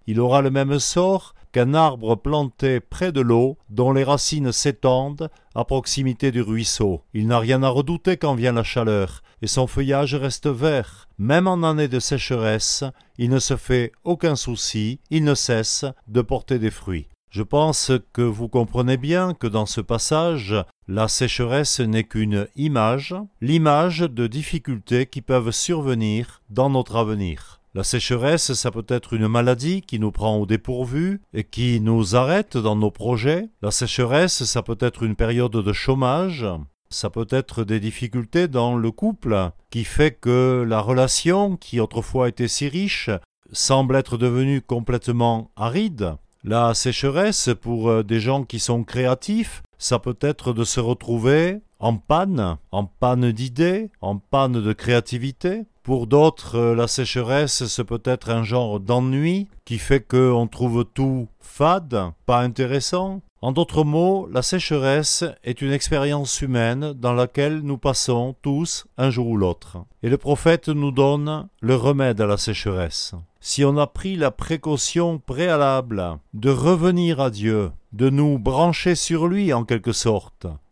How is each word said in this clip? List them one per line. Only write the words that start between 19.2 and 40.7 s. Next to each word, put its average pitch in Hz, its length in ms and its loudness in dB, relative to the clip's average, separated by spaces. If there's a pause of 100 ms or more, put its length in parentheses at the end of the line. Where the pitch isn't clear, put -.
que 127 140 -6
dans 107 200 -2
ce - 140 -6
passage, 120 760 0 (320)
la 107 220 0
sécheresse 127 720 0
n'est 110 240 0
qu'une 104 420 -2 (100)
image, 139 580 0 (260)
l'image 156 600 2
de 120 260 0
difficultés 123 800 -2
qui - 160 -10
peuvent 123 280 2
survenir 120 1000 -2
dans 131 180 2
notre 123 280 0
avenir. 104 580 -2 (200)
La 95 100 -4
sécheresse, 127 680 0
ça 113 160 -4
peut 110 180 -8
être 123 240 -4
une 110 160 2
maladie 123 540 2
qui 110 180 -6
nous 107 100 0
prend 107 280 0
au 104 80 -2
dépourvu 127 720 -2 (140)
et 110 100 -4
qui 120 380 0
nous 110 340 2
arrête 156 400 2
dans 107 200 2
nos 107 140 2
projets. 127 600 -2 (100)
La 104 100 -4
sécheresse, 127 760 0
ça 117 180 -2
peut 117 180 -6
être 123 220 -2
une 110 120 0
période 120 380 0
de 104 220 0
chômage. 135 720 0 (420)
Ça - 220 -6
peut 113 180 -6
être 131 340 -2
des 107 160 0
difficultés 117 680 -2
dans 123 260 0
le 117 160 0
couple 113 600 -2 (200)
qui 117 140 -4
fait 147 280 2
que 127 540 2
la 113 140 0